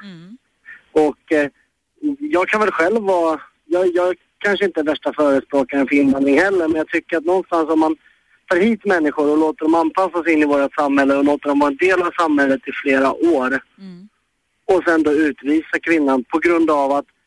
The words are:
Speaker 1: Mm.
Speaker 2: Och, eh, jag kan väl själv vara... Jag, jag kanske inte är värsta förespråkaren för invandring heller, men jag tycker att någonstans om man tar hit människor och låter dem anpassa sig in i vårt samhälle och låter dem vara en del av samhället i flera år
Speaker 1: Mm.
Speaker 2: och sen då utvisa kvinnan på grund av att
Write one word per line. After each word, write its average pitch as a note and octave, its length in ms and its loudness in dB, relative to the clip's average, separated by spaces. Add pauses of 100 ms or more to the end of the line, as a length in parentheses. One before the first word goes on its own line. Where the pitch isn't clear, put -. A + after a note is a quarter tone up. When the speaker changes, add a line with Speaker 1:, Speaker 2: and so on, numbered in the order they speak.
Speaker 1:
Mm. F#3 360 -20 (540)
Speaker 2:
Och, D3+ 400 0
eh, D3+ 160 0 (720)
jag F#3+ 280 -2
kan G#3+ 120 -2
väl G#3 100 0
själv F#3+ 320 0
vara... E3+ 380 0 (260)
Jag, F3 280 0
jag F3+ 200 0 (240)
kanske G3+ 260 -2
inte E3+ 160 -2
är D3+ 40 -2
värsta - 280 -4
förespråkaren C#3 760 0
för C#3+ 60 -2
invandring C#3 440 2
heller, F3+ 300 0
men D#3+ 80 -2
jag D#3 120 -4
tycker E3+ 280 -4
att D3 80 -4
någonstans E3+ 460 -2
om D#3 100 2
man D#3 160 0 (520)
tar F#3 80 0
hit G#3 280 0
människor D3+ 460 0
och D3+ 80 2
låter D#3 260 -2
dem D#3+ 100 2
anpassa E3+ 480 0
sig E3 100 0
in D3+ 100 2
i D3 40 2
vårt C#3+ 280 0
samhälle C#3 420 2
och C#3+ 80 2
låter C#3+ 240 0
dem C#3+ 100 0
vara D3 120 2
en C#3 60 -6
del F3+ 260 0
av F3 80 -2 (100)
samhället C#3 460 0
i C#3 40 -12 (120)
flera C3+ 300 0
år C3+ 480 0 (180)
Speaker 1:
Mm. F#3+ 300 -20 (560)
Speaker 2:
och F#3 200 2
sen E3 180 2
då D3 100 2
utvisa D3+ 680 -2
kvinnan C#3 420 0
på - 140 -2
grund E3 320 2
av C#3 220 2
att C#3+ 120 -2 (220)